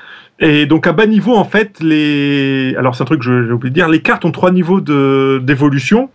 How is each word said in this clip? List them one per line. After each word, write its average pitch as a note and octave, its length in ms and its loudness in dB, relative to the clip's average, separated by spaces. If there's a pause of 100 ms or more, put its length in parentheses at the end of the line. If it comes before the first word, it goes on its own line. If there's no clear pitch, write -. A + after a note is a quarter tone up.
(400)
Et D3 280 2
donc, D#3 180 0
à F3 80 2
bas G#3+ 140 2
niveau, G#3+ 280 2
en F#3+ 100 2
fait, G#3+ 360 -4
les... C#3+ 960 0
Alors B2+ 180 -2
c'est - 60 -8
un C#3 60 -2
truc D3+ 140 0
que A#2+ 40 -8
je, B2 220 0
j'ai A#2 40 -4
oublié B2 200 -4
de - 20 -8
dire, E3+ 160 0
les D#3+ 120 2
cartes A#3 220 -2
ont E3+ 80 0
trois F3+ 200 0
niveaux F#3 300 0
de, C3+ 640 0
d'évolution. C#3+ 720 0